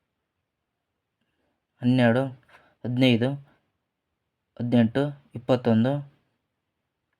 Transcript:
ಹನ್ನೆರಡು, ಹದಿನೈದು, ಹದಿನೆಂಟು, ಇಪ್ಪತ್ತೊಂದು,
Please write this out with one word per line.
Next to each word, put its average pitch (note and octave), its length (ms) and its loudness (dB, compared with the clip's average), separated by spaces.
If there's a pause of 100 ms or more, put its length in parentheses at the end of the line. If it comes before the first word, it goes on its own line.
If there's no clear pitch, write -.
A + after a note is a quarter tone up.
(1800)
ಹನ್ನೆರಡು, B2 420 2 (600)
ಹದಿನೈದು, B2 480 0 (1300)
ಹದಿನೆಂಟು, A#2+ 420 0 (340)
ಇಪ್ಪತ್ತೊಂದು, B2 560 0 (1300)